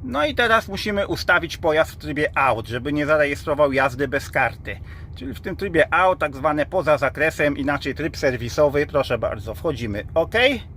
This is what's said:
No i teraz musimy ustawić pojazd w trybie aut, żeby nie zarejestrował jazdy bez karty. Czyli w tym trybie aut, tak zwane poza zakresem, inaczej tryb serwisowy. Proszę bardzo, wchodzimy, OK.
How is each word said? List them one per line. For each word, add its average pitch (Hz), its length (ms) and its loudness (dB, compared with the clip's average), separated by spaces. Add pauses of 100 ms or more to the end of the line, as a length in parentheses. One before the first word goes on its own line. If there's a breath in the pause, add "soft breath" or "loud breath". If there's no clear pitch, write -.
No 254 220 -2
i 302 100 0
teraz 226 320 4
musimy 202 400 -2
ustawić 170 500 0
pojazd 156 340 2
w - 40 -14
trybie 151 420 -2
aut, 117 300 2
żeby 123 260 -4
nie 147 120 0
zarejestrował 143 680 2
jazdy 135 340 2
bez 135 240 -4
karty. 110 480 -2 (360 loud breath)
Czyli - 180 -10
w - 80 -12
tym 190 140 -6
trybie 170 380 2
aut, 180 260 4
tak 147 160 -2
zwane 147 300 0
poza 151 320 2
zakresem, 143 600 0
inaczej 139 380 -2
tryb 156 220 -6
serwisowy. 143 680 2
Proszę 135 300 0
bardzo, 110 380 -4
wchodzimy, 117 580 -4
OK. - 220 0 (420)